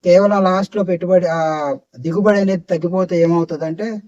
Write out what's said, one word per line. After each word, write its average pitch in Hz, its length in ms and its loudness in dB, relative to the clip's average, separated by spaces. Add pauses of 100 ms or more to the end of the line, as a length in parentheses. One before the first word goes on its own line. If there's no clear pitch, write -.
కేవలం 196 400 4
లాస్ట్లో 196 380 -2
పెట్టుబడి, 180 440 0
ఆ, 160 460 -2 (260)
దిగుబడి 196 420 0
అనేది 190 220 -2
తగ్గిపోతే 175 580 -2
ఏమవుతుందంటే 165 880 -2